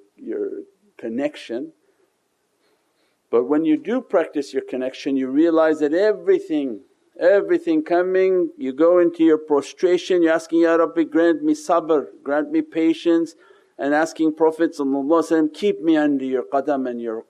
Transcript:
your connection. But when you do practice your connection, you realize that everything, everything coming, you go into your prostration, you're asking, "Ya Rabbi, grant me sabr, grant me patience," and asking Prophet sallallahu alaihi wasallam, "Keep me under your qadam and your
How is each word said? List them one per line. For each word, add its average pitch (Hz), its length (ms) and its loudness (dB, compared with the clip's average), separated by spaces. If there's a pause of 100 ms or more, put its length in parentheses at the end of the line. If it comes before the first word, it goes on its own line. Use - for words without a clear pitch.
(160)
your 104 340 -8 (480)
connection. 131 760 -8 (1600)
But 120 140 2
when 151 200 0
you 156 140 2
do 240 240 -4
practice 160 500 -2
your 131 100 -4
connection, 131 540 -6
you 131 120 -2
realize 156 500 2
that 147 160 0
everything, 175 840 0 (380)
everything 170 640 2
coming, 180 760 0
you 131 160 -6
go 170 240 4
into 170 260 2
your 156 140 6
prostration, 175 840 0
you're 160 120 4
asking, 165 260 0
"Ya 165 160 4
Rabbi, 165 280 2
grant 156 380 2
me 151 120 2
sabr, 160 540 0 (140)
grant 147 300 -2
me 160 80 0
patience," 165 720 0 (440)
and 143 160 -2
asking 156 400 -2
Prophet 160 380 0
sallallahu 139 340 -4
alaihi 160 420 2
wasallam, 151 60 -8
"Keep 202 260 -2
me 160 160 2
under 147 280 0
your 131 200 -2
qadam 139 440 -2
and 120 120 -8
your 113 300 -8